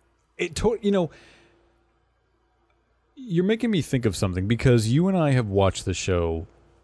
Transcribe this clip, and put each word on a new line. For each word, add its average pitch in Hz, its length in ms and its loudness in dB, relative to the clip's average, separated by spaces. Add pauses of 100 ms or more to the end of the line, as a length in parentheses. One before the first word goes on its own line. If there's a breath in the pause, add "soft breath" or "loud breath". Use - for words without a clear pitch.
(380)
It 147 200 -6
to-, 220 240 0
you 202 100 0
know, 180 180 0 (2000 soft breath)
you're 185 300 -2
making 226 260 0
me 180 100 2
think 123 240 -2
of 101 100 0
something, 95 320 -2
because 117 420 2
you 160 180 2
and 190 100 0
I 151 140 2
have 123 160 0
watched 98 380 2
the 95 80 -2
show 85 540 -2 (360)